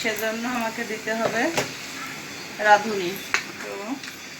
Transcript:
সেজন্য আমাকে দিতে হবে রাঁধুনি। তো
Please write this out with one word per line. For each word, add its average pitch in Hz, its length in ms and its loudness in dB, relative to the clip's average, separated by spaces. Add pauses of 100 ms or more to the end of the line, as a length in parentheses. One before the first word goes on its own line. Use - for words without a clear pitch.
সেজন্য 220 460 0
আমাকে 233 360 -2
দিতে 214 300 -4
হবে 226 380 2 (1080)
রাঁধুনি। 208 520 6 (520)
তো 202 320 -6 (440)